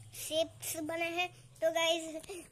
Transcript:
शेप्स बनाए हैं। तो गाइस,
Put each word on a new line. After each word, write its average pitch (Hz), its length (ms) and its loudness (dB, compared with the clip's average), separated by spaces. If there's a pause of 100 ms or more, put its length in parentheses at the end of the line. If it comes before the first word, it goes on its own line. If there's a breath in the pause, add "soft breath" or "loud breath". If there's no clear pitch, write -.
(180)
शेप्स - 600 -2
बनाए 330 340 -2
हैं। 359 180 0 (320 loud breath)
तो 320 100 6
गाइस, 330 800 0